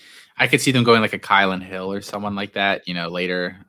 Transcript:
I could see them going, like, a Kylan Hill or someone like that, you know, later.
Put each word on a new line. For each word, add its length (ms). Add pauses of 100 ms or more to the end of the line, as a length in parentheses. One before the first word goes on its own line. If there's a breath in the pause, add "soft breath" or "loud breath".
(380 soft breath)
I 100
could 140
see 100
them 120
going, 180
like, 120
a 60
Kylan 420
Hill 320
or 80
someone 320
like 200
that, 340
you 80
know, 140
later. 480 (120)